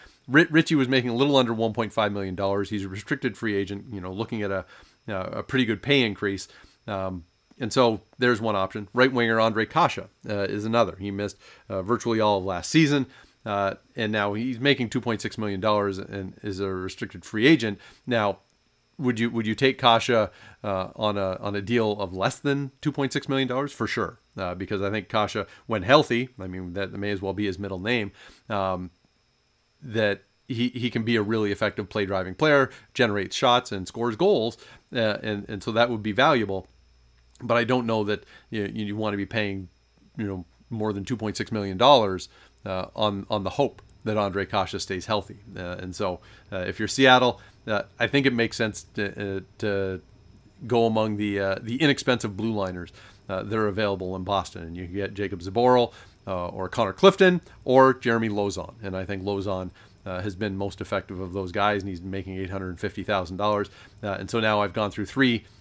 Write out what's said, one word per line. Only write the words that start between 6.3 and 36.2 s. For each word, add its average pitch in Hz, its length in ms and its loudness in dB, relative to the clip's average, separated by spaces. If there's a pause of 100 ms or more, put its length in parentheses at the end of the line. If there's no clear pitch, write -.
Um, 95 380 -6 (360)
and 117 120 -6
so 117 280 4 (180)
there's 123 220 4
one 110 160 0
option. 95 360 -2
Right 127 200 4
winger 113 280 2
Andre 110 260 2
Kasha, 143 420 0 (200)
uh, 107 60 -4
is 101 300 -2
another. 110 340 2
He 101 120 -8
missed, 101 260 -6 (320)
uh, 95 140 -4
virtually 110 380 0
all 104 180 4
of 92 60 -4
last 90 260 -6
season. 143 360 4 (380)
Uh, 101 300 -2 (220)
and 110 160 -2
now 104 220 0
he's 117 260 -4
making 131 280 2
two 123 120 -2
point 110 200 -2
six - 160 -6
million 101 240 -4
dollars 101 380 0
and 98 440 -10
is 98 180 -6
a 98 80 -2
restricted 95 560 -8
free 110 220 2
agent. 113 320 4 (280)
Now, 107 320 2 (600)
would 120 200 0
you, 117 120 2
would 113 160 -2
you 110 80 0
take 131 240 2
Kasha, 113 520 4 (320)
uh, 95 320 -4
on 104 240 -2
a, 95 220 -2
on 101 160 -4
a 101 60 -4
deal 107 380 0
of 92 120 -6
less 98 260 -2
than 139 320 -2 (100)
two 151 120 -2
point 139 200 -2
six - 160 -6
million 135 200 0
dollars? 135 240 -4
For 113 140 -4
sure. 117 340 -4 (160)
Uh, 90 180 -6
because 95 260 -4
I 98 100 -2
think 104 180 -4
Kasha, 104 380 -2 (200)
when 107 160 -2
healthy, 127 460 4 (100)
I 92 80 -10
mean, 92 280 -8
that 98 180 -4
may 101 180 -4
as 98 100 -2
well 95 120 -2
be 104 140 -2
his 92 120 -4
middle 98 220 -6
name, 107 320 -2 (360)
um, 95 420 -2 (920)
that 107 400 0 (240)
he, 120 220 0
he 120 220 -4
can 113 120 -2
be 117 140 2
a 107 60 4
really 107 280 0
effective 98 380 -2
play 104 180 -2
driving 92 280 -2
player, 143 360 4 (240)
generates 101 400 2
shots 123 380 2
and 92 160 -6
scores 117 280 -4
goals. 135 400 2 (380)
Uh, 110 280 0
and, 104 260 -6
and 98 140 -8
so 120 100 -4
that 120 180 4
would 110 120 -4
be 107 100 -2
valuable. 104 560 2 (720)